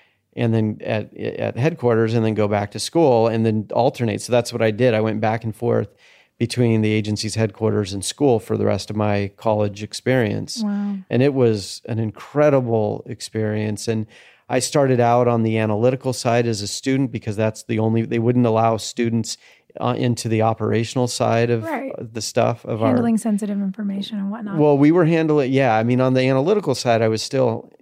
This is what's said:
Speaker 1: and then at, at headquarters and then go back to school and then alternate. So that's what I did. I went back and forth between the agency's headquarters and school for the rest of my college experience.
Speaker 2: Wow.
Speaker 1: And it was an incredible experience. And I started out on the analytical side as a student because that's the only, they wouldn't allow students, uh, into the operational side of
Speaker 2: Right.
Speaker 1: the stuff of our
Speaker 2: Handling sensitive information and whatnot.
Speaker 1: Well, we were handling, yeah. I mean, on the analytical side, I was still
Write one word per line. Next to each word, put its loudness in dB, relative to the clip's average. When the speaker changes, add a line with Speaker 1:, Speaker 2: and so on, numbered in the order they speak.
Speaker 1:
and 0
then 0
at, -6
at -6
headquarters 0
and 2
then 0
go 0
back -2
to -8
school 2
and 0
then 0
alternate. 0
So -8
that's 0
what -4
I 2
did. 2
I 2
went -2
back -2
and -6
forth -2
between 2
the 2
agency's -2
headquarters -2
and -8
school 2
for -4
the 0
rest -2
of -6
my 0
college -2
experience. -2
Speaker 2:
Wow. -4
Speaker 1:
And 2
it 2
was 0
an -4
incredible 0
experience. -6
And -2
I 0
started 2
out 4
on 2
the 0
analytical 0
side 0
as -2
a -6
student -2
because -6
that's -2
the -4
only, 0
they -4
wouldn't 2
allow 2
students, -4
uh, 0
into -2
the 2
operational 0
side 0
of -2
Speaker 2:
Right. -8
Speaker 1:
the -12
stuff -2
of -4
our 2
Speaker 2:
Handling 2
sensitive -4
information -6
and -6
whatnot. -8
Speaker 1:
Well, 6
we 6
were 6
handling, 2
yeah. 4
I 2
mean, 2
on 4
the 4
analytical 2
side, 2
I 4
was -2
still -2